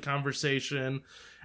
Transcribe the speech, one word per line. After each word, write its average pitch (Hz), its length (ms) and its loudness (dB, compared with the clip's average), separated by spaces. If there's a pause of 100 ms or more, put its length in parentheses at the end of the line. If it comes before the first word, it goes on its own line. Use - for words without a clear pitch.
conversation, 139 960 2 (440)